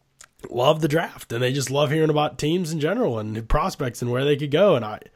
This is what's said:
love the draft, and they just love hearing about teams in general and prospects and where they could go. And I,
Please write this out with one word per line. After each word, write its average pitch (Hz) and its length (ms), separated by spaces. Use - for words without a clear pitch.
love 147 320
the 160 60
draft, - 460
and 120 100
they 127 80
just 135 180
love 143 220
hearing 156 180
about 151 300
teams 160 320
in 165 80
general 160 400
and 110 280
prospects 143 540
and 123 80
where 123 140
they 143 140
could 143 140
go. 175 240
And 113 100
I, 107 140